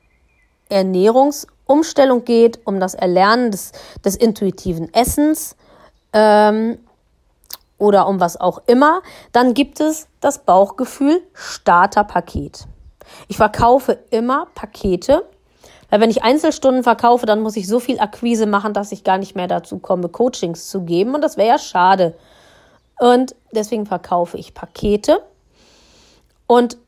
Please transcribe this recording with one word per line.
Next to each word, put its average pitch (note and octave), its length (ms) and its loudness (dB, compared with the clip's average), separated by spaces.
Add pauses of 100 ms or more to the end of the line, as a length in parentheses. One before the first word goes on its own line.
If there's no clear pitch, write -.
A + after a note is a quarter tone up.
(680)
Ernährungsumstellung B3+ 1500 0
geht, A#3 400 2
um G3 160 -4
das F#3 140 -4
Erlernen G3 580 2
des, - 200 -10 (340)
des F#3+ 100 -2
intuitiven F#3 800 -4
Essens, D4 600 0 (580)
ähm, G#3+ 640 4 (1040)
oder G3 280 4
um G3 120 -2
was E3+ 200 -2
auch F3+ 280 -2
immer, D4 340 4 (320)
dann A#3+ 220 2
gibt C#4 260 -4
es D#4 260 -4 (140)
das - 240 -4
Bauchgefühl-Starter-Paket. G3 2250 -2 (600)
Ich - 80 -14
verkaufe A#3 640 2 (100)
immer B3+ 460 -2
Pakete, G#3 720 -2 (640)
weil G#3 100 2
wenn A3+ 100 4
ich - 140 -4
Einzelstunden C4 600 0
verkaufe, A#3+ 420 2
dann G#3+ 160 0
muss G#3+ 160 -6
ich F#3 100 -8
so A#3 140 -2
viel - 180 -4
Akquise A3 460 -2
machen, G#3 280 -2
dass G#3 200 -6
ich G3+ 100 -14
gar F#3+ 140 0
nicht F#3+ 180 -8
mehr F3+ 120 -6
dazu F3+ 320 -6
komme, F3+ 280 -4
Coachings F3+ 640 -6
zu F#3+ 140 -8
geben F3 300 -2
und D4 80 -4
das D4+ 140 -2
wäre G#3 140 0
ja C#4 100 2
schade. F#3 560 0 (840)
Und B3 360 2 (160)
deswegen G#3+ 340 -6
verkaufe F3 520 -4
ich - 160 -18
Pakete G#3 680 -2 (1300)
und A#3+ 300 2 (100)